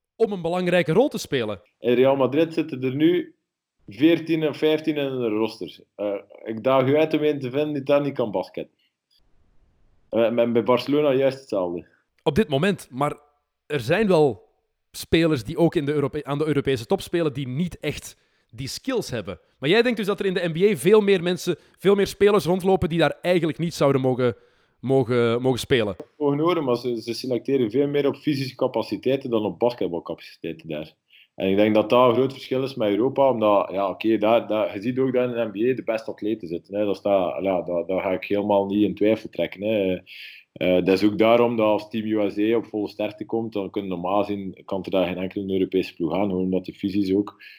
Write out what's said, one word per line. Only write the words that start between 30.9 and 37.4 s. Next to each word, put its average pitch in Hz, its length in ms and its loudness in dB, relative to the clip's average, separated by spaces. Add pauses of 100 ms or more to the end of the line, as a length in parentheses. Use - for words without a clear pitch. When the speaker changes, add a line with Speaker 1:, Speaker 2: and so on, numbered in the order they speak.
Speaker 2:
En 95 140 -2
ik 95 80 2
denk 107 180 4
dat 107 160 2
dat 127 180 6
een 113 60 4
groot 131 180 0
verschil 131 300 -6
is 131 120 -6
met 117 160 -2
Europa, 135 400 2
omdat, 107 400 2
ja, 98 180 -2
oké, 110 300 0
daar, 107 280 2
daar, 104 280 -2
je 98 80 -10
ziet 127 160 -4
ook 131 140 0
dat 123 160 0
in 120 60 -8
de 117 100 -2
N 110 60 -6
B 107 200 0
A 131 40 -2
de 110 100 -6
beste 110 260 -4
atleten 107 380 -6
zitten, 85 260 -8
hè. 104 100 0
Dat 98 120 -2
staat, 92 460 0